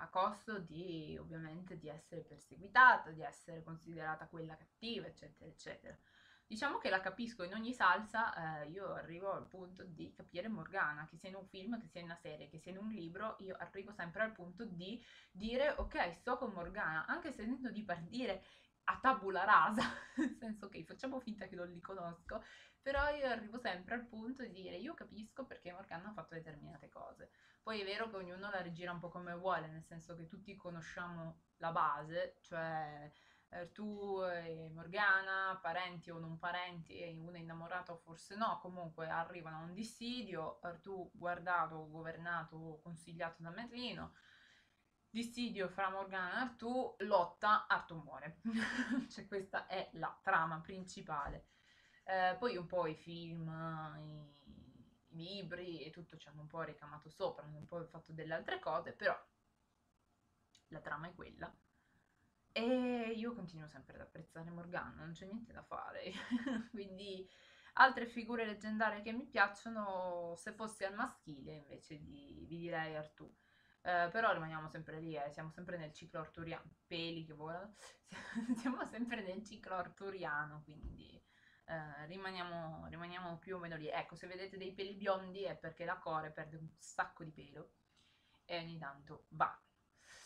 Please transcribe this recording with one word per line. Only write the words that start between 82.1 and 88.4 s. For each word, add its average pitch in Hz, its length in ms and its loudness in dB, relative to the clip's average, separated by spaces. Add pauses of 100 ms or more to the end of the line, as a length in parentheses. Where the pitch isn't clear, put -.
rimaniamo 170 500 -4
più 185 180 -4
o - 20 -4
meno 170 180 -4
lì. 151 120 -4
Ecco, - 260 -2
se 175 140 -10
vedete 190 280 -6
dei 185 160 -4
peli 196 220 -4
biondi 190 480 2
è 175 140 -2
perché 170 280 -8
la 170 140 0
Core 156 320 0
perde 156 260 -8
un 160 120 -10 (100)
sacco - 460 -4
di 156 80 -10
pelo 147 400 -14 (720)